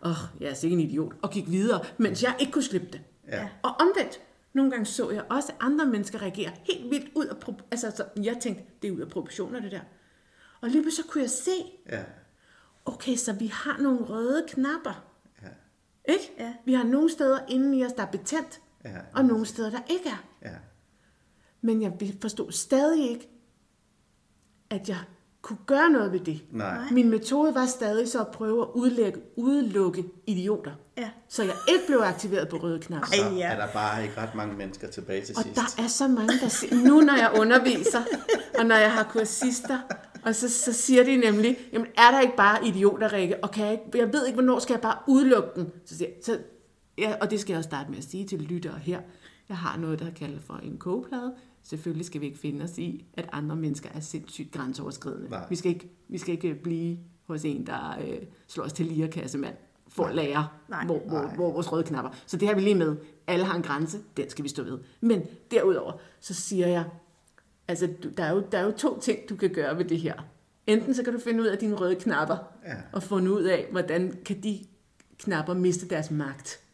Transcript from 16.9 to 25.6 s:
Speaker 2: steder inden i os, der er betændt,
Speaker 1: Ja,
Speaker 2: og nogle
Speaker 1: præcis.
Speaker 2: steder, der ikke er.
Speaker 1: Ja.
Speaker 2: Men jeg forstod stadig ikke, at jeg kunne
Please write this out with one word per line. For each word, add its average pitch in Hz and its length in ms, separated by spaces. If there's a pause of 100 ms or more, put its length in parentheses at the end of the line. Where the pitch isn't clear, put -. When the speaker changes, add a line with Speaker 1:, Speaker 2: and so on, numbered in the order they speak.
Speaker 2:
steder 269 280 (100)
inden 269 240
i 262 120
os, 247 80
der 233 100
er - 80
betændt, - 500 (240)
Speaker 1:
Ja, 104 120 (160)
Speaker 2:
og 262 120
nogle 226 160
Speaker 1:
præcis. 214 120
Speaker 2:
steder, 220 160
der 240 100 (100)
ikke 359 200
er. 208 140 (260)
Speaker 1:
Ja. 85 60 (1080)
Speaker 2:
Men 220 200
jeg 196 120 (280)
forstod 214 300
stadig 285 580
ikke, 233 200 (1400)
at 202 200
jeg 185 80 (440)
kunne - 240